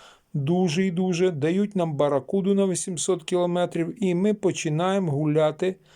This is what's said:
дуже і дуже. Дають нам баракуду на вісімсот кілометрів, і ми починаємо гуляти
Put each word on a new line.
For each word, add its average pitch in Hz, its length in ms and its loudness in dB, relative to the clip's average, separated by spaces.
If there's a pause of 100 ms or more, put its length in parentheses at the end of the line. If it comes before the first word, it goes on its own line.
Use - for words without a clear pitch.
(340)
дуже 175 520 2
і 190 40 0
дуже. 185 400 0
Дають 180 460 -2
нам 165 180 -2
баракуду 147 600 0
на 196 120 2
вісімсот 180 560 -4
кілометрів, 175 840 -2
і 180 100 2
ми 202 200 2
починаємо 175 800 0
гуляти 156 640 0 (200)